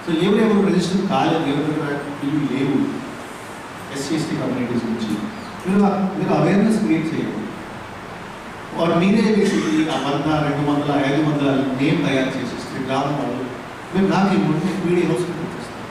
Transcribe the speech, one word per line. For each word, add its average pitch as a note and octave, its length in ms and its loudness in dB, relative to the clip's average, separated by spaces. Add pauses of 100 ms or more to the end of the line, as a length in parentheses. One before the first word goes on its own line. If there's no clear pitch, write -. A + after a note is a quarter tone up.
So, - 60 -8 (160)
ఎవరెవరు G#3 420 4
రిజిస్టర్ F3 340 2 (100)
కాలేదు, D3+ 420 2
ఎవరి D3+ 160 0
దగ్గర D3+ 180 -2 (380)
ఇల్లు D3 160 0 (100)
లేవు, C#3 260 0 (1160)
ఎస్సీ, C#3+ 220 -4
ఎస్టీ - 240 -2
కమ్యూనిటీస్ B2 480 -2
నుంచి G#3+ 200 -2 (540)
మీరు G3 240 4
ఆ-, - 100 2 (200)
మీరు D#3 220 0
అవేర్‌నెస్ G3+ 440 4
క్రియేట్ D#3+ 300 2
చేయండి. - 280 -4 (1400)
Or E3 100 2 (120)
మీరే G3+ 240 6 (120)
వేసి F3 200 4 (380)
ఆ - 100 -2
వంద, D3 220 0 (200)
రెండు C#3+ 220 0
వందల, C#3+ 220 0 (180)
ఐదు D3 200 2
వందల C#3 200 2 (320)
నేమ్ D#3+ 240 2
తయారు C3 320 0
చేసేస్తే - 500 -6
గ్రామం D3 340 -2
వాళ్ళు, B2 240 -4 (480)
మీరు F#3+ 200 4
నాకు G3 240 4
ఇవ్వండి, D3+ 300 2
నేను - 180 -2
పీడీ E3+ 240 4
హౌస్ - 160 0 (140)
పంపిస్తాను. - 520 -10